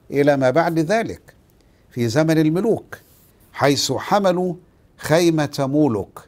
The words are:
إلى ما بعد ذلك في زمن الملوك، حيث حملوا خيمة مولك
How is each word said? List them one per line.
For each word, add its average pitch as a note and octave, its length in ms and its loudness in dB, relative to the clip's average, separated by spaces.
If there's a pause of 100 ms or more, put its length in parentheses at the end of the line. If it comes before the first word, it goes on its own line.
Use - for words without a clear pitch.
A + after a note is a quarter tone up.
(100)
إلى C#3 260 2
ما C3 140 2
بعد D#3+ 280 0
ذلك E3 560 -4 (560)
في A#2 180 -2
زمن D#3 300 0
الملوك، E3+ 600 -2 (540)
حيث C3+ 400 0
حملوا F3+ 640 0 (420)
خيمة D#3+ 640 0
مولك C3+ 680 -2